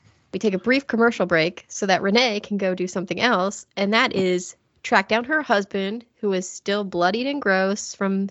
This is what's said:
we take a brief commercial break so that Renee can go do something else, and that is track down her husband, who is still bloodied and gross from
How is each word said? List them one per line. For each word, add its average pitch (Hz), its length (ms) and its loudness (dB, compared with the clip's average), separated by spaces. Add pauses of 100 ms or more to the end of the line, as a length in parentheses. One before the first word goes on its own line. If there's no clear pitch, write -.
(320)
we 262 60 -6
take 202 160 0
a 180 40 -2
brief 262 280 0
commercial 226 400 2
break 175 420 0
so - 180 -6
that 185 160 2
Renee 208 380 2
can 208 180 -6
go 190 160 0
do 185 120 -4
something 175 340 -6
else, 202 460 0 (100)
and 202 180 0
that 240 200 2
is 180 420 0 (260)
track 196 260 2
down 233 160 0
her 302 180 -2
husband, 202 600 -2 (160)
who 202 120 0
is 180 160 -2
still 202 360 -4
bloodied 190 420 0
and 285 140 -4
gross 196 540 0
from 196 360 0